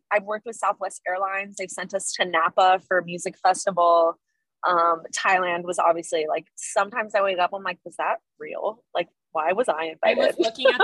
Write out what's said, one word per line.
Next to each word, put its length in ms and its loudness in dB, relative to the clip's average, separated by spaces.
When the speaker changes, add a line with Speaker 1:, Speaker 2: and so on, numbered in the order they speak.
Speaker 1:
I've 140 2
worked 220 -6
with 100 -10
Southwest 500 -4
Airlines. 520 -4
They've 120 -8
sent 220 -10
us 220 -4
to 100 -2
Napa 640 2
for 100 2
a 60 0
music 340 -8
festival. 800 2
Um, 360 2
Thailand 500 2
was 140 -4
obviously, 480 0
like, 200 -4
sometimes 580 -4
I 60 2
wake 180 0
up, 140 2
I'm 100 -8
like, 220 -6
"Was 120 -14
that 240 -2
real? 440 -8
Like, 140 -2
why 200 0
was 160 0
I 340 -4
Speaker 2:
I 120 4
was 140 2
Speaker 1:
invited?" 100 -2
Speaker 2:
looking 300 -2
at 160 4